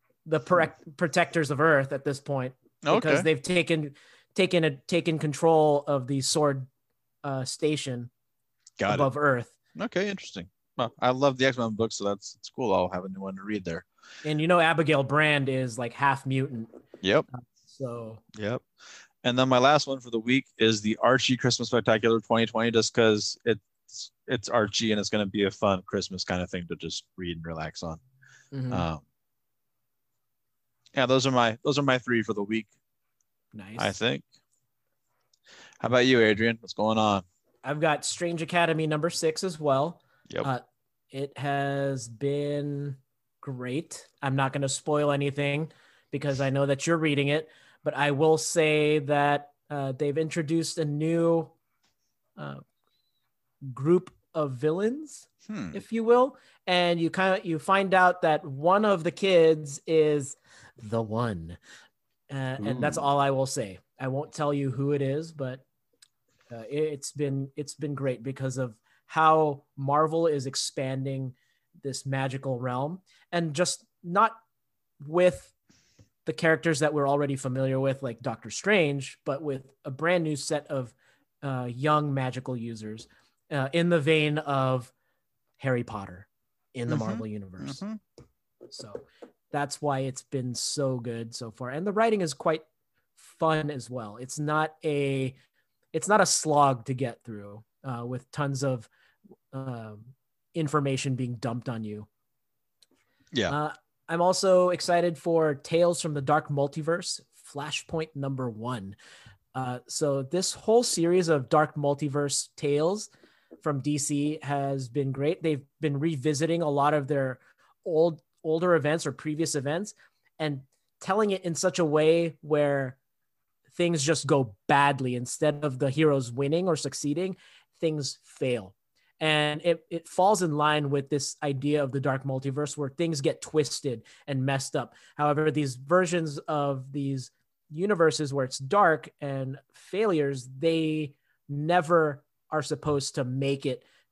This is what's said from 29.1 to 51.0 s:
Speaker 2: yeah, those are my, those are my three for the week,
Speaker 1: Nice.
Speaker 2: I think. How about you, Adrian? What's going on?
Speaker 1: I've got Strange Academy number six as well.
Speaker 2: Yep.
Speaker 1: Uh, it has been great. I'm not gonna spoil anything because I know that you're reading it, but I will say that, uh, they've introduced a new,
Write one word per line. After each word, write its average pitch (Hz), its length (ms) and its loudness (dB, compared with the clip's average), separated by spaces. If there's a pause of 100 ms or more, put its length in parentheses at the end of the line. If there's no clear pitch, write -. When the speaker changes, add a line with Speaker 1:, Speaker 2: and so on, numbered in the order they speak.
Speaker 2:
yeah, 131 120 6
those 131 200 4
are 135 40 2
my, 120 340 4
those 143 120 2
are 147 60 2
my 131 140 4
three 117 260 0
for 107 100 -4
the 101 100 -4
week, 107 240 -4 (840)
Speaker 1:
Nice. 104 260 -12
Speaker 2:
I 101 120 0
think. 120 320 -2 (1600)
How - 80 -2
about 123 180 6
you, 131 160 6
Adrian? 110 400 4
What's - 120 -16
going 110 240 0
on? 104 260 4 (400)
Speaker 1:
I've 147 180 -4
got 151 240 0
Strange 170 360 -4
Academy 160 460 0
number 151 220 0
six 160 340 -2
as 175 160 -6
well. 147 400 0 (300)
Speaker 2:
Yep. - 160 -4
Speaker 1:
Uh, 127 140 -2 (500)
it 139 280 -8
has 139 720 -2
been 143 880 -4 (460)
great. 127 640 -8 (140)
I'm 135 160 0
not 135 160 0
gonna 139 160 -2
spoil 147 420 0
anything 143 580 -2 (420)
because 139 280 -2
I 135 100 0
know 139 180 2
that 139 200 0
you're 165 100 4
reading 143 300 0
it, 151 220 0 (340)
but - 120 -2
I 143 160 2
will 156 260 4
say 151 640 2
that, 143 520 0 (180)
uh, 139 240 -4
they've 143 240 -2
introduced 160 600 -2
a 165 60 -2
new, 165 680 0 (880)